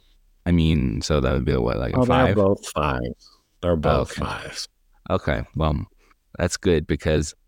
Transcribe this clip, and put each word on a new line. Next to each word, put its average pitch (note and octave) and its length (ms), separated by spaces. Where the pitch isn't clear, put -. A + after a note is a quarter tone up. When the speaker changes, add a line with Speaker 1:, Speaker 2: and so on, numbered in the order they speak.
Speaker 1:
I E2+ 60
mean, D#2+ 500
so D2+ 200
that B1+ 120
would C2 120
be C#2 80
a B1+ 80
what, A#1 180
like, - 160
a B2+ 40
Speaker 2:
Oh, B2+ 60
they're - 220
Speaker 1:
five? - 80
Speaker 2:
both G2+ 340
fives. C2 640
They're F2 140
both D2+ 360
Speaker 1:
Okay. - 100
Speaker 2:
fives. - 460
Speaker 1:
Okay, D2 340
well, D#2 300
that's - 200
good E2 300
because, D#2 460